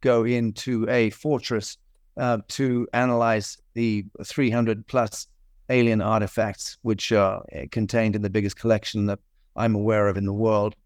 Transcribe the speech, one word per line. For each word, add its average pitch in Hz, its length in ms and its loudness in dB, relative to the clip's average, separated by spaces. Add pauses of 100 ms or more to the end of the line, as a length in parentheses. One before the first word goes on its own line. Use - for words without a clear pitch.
go 120 240 4
into 117 640 -2
a 117 220 2
fortress, 123 640 -4 (400)
uh, 120 220 0 (100)
to 123 440 0
analyze 117 640 0 (180)
the 110 280 0 (220)
three 131 240 0
hundred 113 380 0
plus - 400 -4 (420)
alien 117 320 4
artifacts, 107 800 -2
which 110 300 -2
are, 101 320 2 (120)
uh, 69 60 -10 (100)
contained 110 440 0
in 104 80 -2
the 101 60 0
biggest 101 280 -2
collection 107 480 0
that 101 140 -2 (360)
I'm 113 200 0
aware 104 320 2
of 95 100 0
in 98 80 -2
the 98 80 -2
world. 107 420 0 (100)